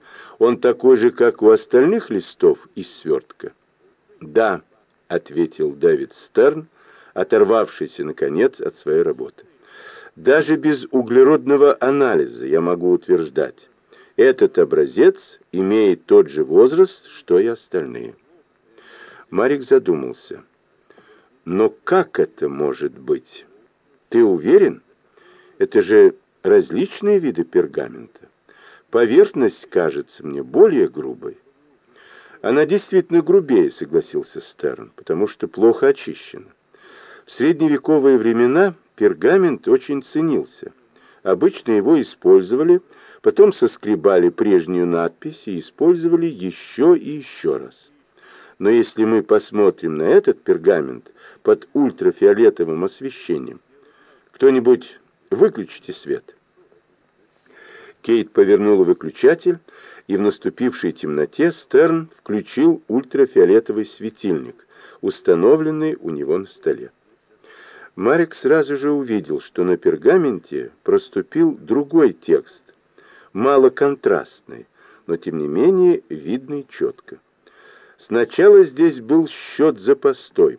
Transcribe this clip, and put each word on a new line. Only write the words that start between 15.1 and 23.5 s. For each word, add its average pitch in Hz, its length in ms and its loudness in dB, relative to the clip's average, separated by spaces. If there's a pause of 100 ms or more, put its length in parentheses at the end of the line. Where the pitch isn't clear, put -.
имеет 95 540 -2
тот 98 260 4
же 73 140 -4
возраст, 127 640 2
что - 320 -2
и 110 60 0
остальные». 64 680 -10 (1160)
Марик 131 320 -2
задумался. 82 840 -2 (1000)
«Но 98 380 -2
как 190 380 -2
это 78 280 -4
может 71 480 -6
быть? - 500 -10 (640)